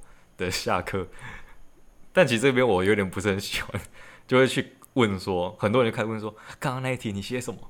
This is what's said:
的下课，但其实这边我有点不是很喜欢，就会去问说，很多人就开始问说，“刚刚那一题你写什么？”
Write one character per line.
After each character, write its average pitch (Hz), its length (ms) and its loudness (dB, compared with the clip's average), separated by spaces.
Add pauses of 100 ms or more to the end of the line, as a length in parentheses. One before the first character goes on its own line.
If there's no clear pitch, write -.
(380)
的 90 140 -2
下 95 300 0
课， 92 260 -4 (1040)
但 180 140 6
其 117 80 2
实 107 60 0
这 135 100 4
边 127 140 4
我 92 180 4
有 101 100 4
点 98 160 2
不 98 100 -6
是 101 100 0
很 98 120 0
喜 - 200 -6
欢， - 200 -8 (460)
就 127 100 4
会 131 100 8
去 - 280 -4 (180)
问 104 260 2
说， 90 400 -2
很 104 120 0
多 123 120 4
人 113 80 2
就 - 40 -10
开 113 80 -2
始 110 40 -2
问 110 120 -6
说 107 160 -10 (240)
，“刚 131 140 -4
刚 131 100 -6
那 131 80 -2
一 123 60 -4
题 110 140 -6
你 98 100 -4
写 123 200 -6
什 120 100 -8
么？” 92 80 -14 (100)